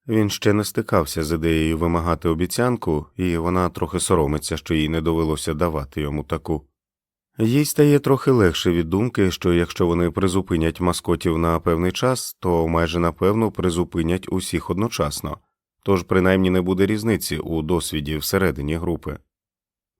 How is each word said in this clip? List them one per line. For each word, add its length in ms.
Він 220
ще 220
не 120
стикався 600
з 80
ідеєю 460
вимагати 500
обіцянку, 760
і 200
вона 320
трохи 320
соромиться, 560
що 180
їй 140
не 120
довелося 540
давати 460
йому 240
таку. 420
Їй 260
стає 340
трохи 320
легше 400
від 200
думки, 400
що 220
якщо 340
вони 240
призупинять 680
маскотів 580
на 220
певний 320
час, 480
то 280
майже 300
напевно 520
призупинять 840
усіх 380
одночасно, 680
тож 180
принаймні 480
не 100
буде 260
різниці 520
у 240
досвіді 540
всередині 600
групи. 420